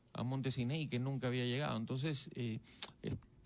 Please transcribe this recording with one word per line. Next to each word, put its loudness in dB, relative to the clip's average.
a -2
Montesiné 2
y -2
que 0
nunca 0
había 2
llegado. 2
Entonces, 0
eh, 0
es-, -2